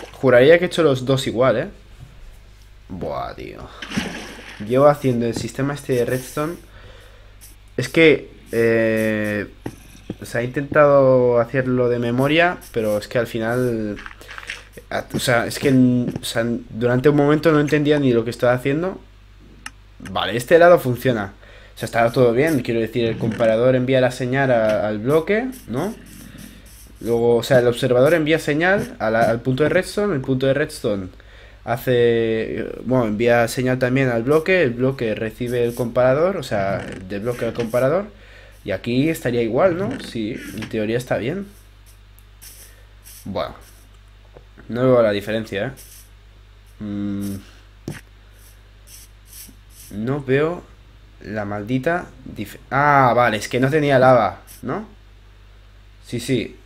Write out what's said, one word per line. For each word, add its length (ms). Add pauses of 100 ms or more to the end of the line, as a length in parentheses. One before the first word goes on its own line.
(120)
Juraría 460
que 60
he 20
hecho 160
los 240
dos 200
igual, 300
¿eh? 120 (1200)
Buah, 460
tío. 260 (1040)
Llevo 220
haciendo 380
el 80
sistema 400
este 200
de 100
redstone. 500 (1200)
Es 120
que, 420 (200)
eh, 960 (760)
O 20
sea, 160
he 40
intentado 960
hacerlo 480
de 100
memoria, 600 (140)
pero 240
es 120
que 100
al 80
final, 720 (920)
a-, 240
o 60
sea, 280
es 120
que 100
n-, 520
o 40
sea, 220 (240)
durante 380
un 80
momento 360
no 80
entendía 380
ni 140
lo 120
que 60
estaba 220
haciendo. 480 (960)
Vale, 380
este 220
lado 200
funciona. 540 (420)
O 40
sea, 80
estaba 260
todo 200
bien, 280
quiero 200
decir, 240
el 140
comparador 580
envía 240
la 100
señal 400
a-, 360
al 120
bloque, 500 (200)
¿no? 260 (1080)
Luego, 360
o 60
sea, 160
el 80
observador 480
envía 240
señal 600
a 100
la, 120
al 180
punto 240
de 60
redstone, 440
el 60
punto 260
de 80
redstone 540 (560)
hace, 1000 (200)
bueno, 220
envía 420
señal 320
también 280
al 140
bloque, 400
el 80
bloque 460
recibe 480
el 100
comparador, 600
o 80
sea, 340 (300)
del 140
bloque 220
al 100
comparador, 500 (600)
y 60
aquí 380
estaría 340
igual, 340
¿no? 240
Sí, 360 (180)
en 140
teoría 280
está 200
bien. 320 (1800)
Bueno, 320 (1120)
no 140
veo 200
la 80
diferencia, 640 (1040)
¿eh? 40
Mm. 500 (2500)
No 320
veo 400 (640)
la 200
maldita 600 (180)
dif-, 340 (120)
ah, 460
vale, 220
es 100
que 100
no 120
tenía 280
lava, 440 (200)
¿no? 240 (1200)
Sí, 140
sí. 460